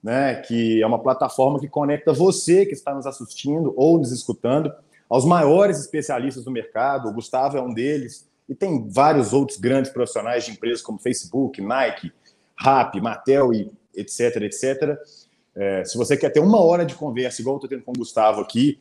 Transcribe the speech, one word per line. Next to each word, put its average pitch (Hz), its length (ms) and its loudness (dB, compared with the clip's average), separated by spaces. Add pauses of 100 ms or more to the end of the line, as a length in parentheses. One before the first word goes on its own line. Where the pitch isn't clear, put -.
né, 127 320 0
que 113 460 0
é 110 40 4
uma 117 140 0
plataforma 131 600 0
que 143 80 -10
conecta 147 420 0
você 180 540 4
que 147 80 -6
está 139 200 -8
nos 135 140 -8
assistindo 139 680 -4
ou 160 200 6
nos 127 140 0
escutando 127 640 -2 (360)
aos 123 140 2
maiores 175 560 4
especialistas 131 640 -6
do 127 80 -10
mercado. 123 560 -4
O 104 60 -6
Gustavo 131 440 -4
é 131 40 -2
um 123 120 -8
deles 127 560 -6 (200)
e 135 40 -8
tem 147 360 -4
vários 135 420 4
outros 135 260 0
grandes 131 340 0
profissionais 117 520 -2
de 117 80 -10
empresas 113 300 -6
como 107 180 -12
Facebook, 120 640 -4
Nike, 117 500 -2 (420)
Rappi, 131 460 2
Mattel 120 540 2
e 107 180 -4 (240)
et 101 140 -10
cetera, 113 360 -2
et 98 80 -6
cetera. 143 460 -2 (560)
É, 98 300 -2
se - 120 -8
você 120 200 2
quer - 140 0
ter 151 100 4
uma 208 200 6
hora 170 240 4
de - 100 -10
conversa 127 440 -6
igual 131 160 -4
eu 135 60 -10
tô 135 80 -12
tendo 131 140 -10
com 123 80 -12
o 127 60 -6
Gustavo 110 440 0
aqui 135 400 0